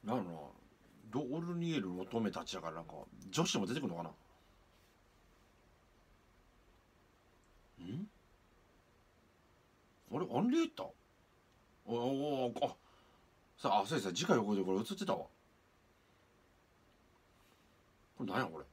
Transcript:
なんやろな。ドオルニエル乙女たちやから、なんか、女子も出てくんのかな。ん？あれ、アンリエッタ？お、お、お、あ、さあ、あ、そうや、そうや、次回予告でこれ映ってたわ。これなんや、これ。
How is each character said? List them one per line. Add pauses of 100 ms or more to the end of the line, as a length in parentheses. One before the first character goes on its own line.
(120)
な
ん
や
ろ
な。 (720)
ド
オ
ル
ニ
エ
ル
乙
女
た
ち
や
か
ら、
な
ん
か、 (360)
女
子
も
出
て
く
ん
の
か
な。
ん？ (4000)
あ
れ、
ア
ン
リ
エ
ッ
タ？ (1000)
お、
お、
お、
あ、 (840)
さ
あ、
あ、
そ
う
や、
そ
う
や、
次
回
予
告
で
こ
れ
映
っ
て
た
わ。 (3000)
こ
れ
な
ん
や、
こ
れ。